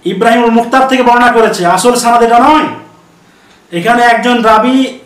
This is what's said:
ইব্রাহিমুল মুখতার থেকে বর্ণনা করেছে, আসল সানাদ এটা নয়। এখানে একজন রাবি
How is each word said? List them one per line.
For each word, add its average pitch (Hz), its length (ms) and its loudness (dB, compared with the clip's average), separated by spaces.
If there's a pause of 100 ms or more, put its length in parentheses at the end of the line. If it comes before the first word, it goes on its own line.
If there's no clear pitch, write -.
ইব্রাহিমুল 226 520 0
মুখতার 262 300 0
থেকে 254 160 -2
বর্ণনা 240 280 2
করেছে, 226 340 0
আসল 240 300 0
সানাদ 233 280 0
এটা 233 160 2
নয়। 302 280 0 (1040)
এখানে 220 320 -2
একজন 240 380 0
রাবি 233 360 0 (280)